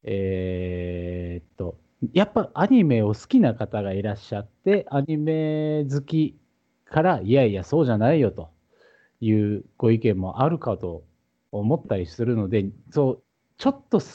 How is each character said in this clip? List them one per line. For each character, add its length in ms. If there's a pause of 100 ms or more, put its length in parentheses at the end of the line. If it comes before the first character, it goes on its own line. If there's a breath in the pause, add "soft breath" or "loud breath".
え 1400
ー 20
っ 140
と、 220 (340)
や 140
っ 60
ぱ 220
ア 120
ニ 180
メ 180
を 60
好 60
き 260
な 140
方 280
が 100
い 100
ら 100
っ 40
し 200
ゃ 40
っ 60
て、 440
ア 100
ニ 160
メ 760
好 120
き 360 (500)
か 140
ら、 180
い 100
や 140
い 80
や、 120
そ 160
う 40
じ 80
ゃ 60
な 160
い 60
よ 100
と 200 (720 soft breath)
い 120
う 320 (120)
ご 140
意 100
見 180
も 240
あ 60
る 100
か 180
と 280 (480)
思 240
っ 100
た 100
り 100
す 180
る 120
の 120
で、 180 (240)
そ 200
う、 120 (340)
ち 120
ょ 20
っ 200
と 100
好 140